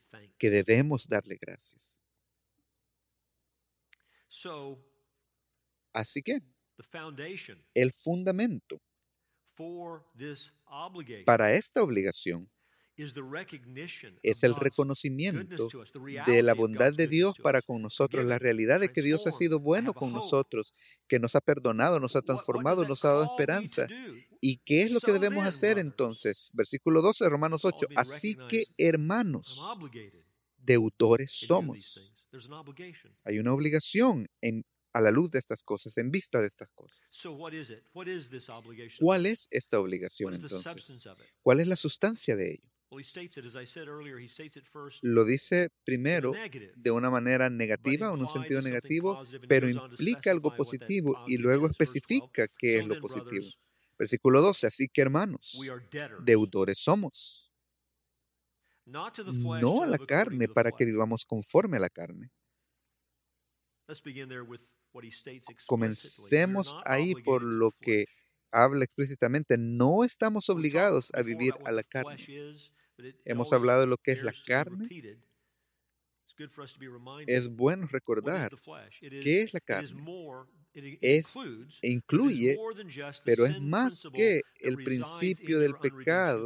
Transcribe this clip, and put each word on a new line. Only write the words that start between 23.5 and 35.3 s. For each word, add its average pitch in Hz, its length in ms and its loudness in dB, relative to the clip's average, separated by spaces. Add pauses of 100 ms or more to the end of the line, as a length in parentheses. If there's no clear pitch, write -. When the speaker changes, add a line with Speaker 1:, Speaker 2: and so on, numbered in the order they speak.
Speaker 1:
do? 226 300 -14 (240)
Speaker 2:
¿Y 131 240 0
qué 156 180 4
es 226 80 0
lo 240 100 2
que 233 120 4
Speaker 1:
So 196 80 4
Speaker 2:
debemos 202 240 0
Speaker 1:
then, 196 40 0
Speaker 2:
hacer 208 280 2
Speaker 1:
brethren, 175 160 0
Speaker 2:
entonces? 113 640 -4
Versículo 143 480 2
doce, 202 260 4
Romanos 151 340 0
Speaker 1:
Paul 185 140 2
Speaker 2:
ocho. 143 120 -2
Speaker 1:
being 147 100 -2
Speaker 2:
Así 135 360 0
que, - 60 -14 (180)
Speaker 1:
recognized, - 200 -4
Speaker 2:
hermanos, 165 800 2
Speaker 1:
I'm 175 200 -10
obligated 113 460 -18 (340)
Speaker 2:
deudores 117 840 4
Speaker 1:
in - 60 -10
view 170 80 4
of 185 60 2 (120)
these 101 120 -18
Speaker 2:
somos. - 80 -20
Speaker 1:
things. 98 160 -20 (200)
There's 123 160 -20
an 139 60 -20
obligation. 151 720 -20
Speaker 2:
Hay 104 140 -4
una 117 160 0
obligación 151 720 0 (140)
en, 113 240 -4 (280)
a 117 80 0
la 107 120 6
luz 156 180 2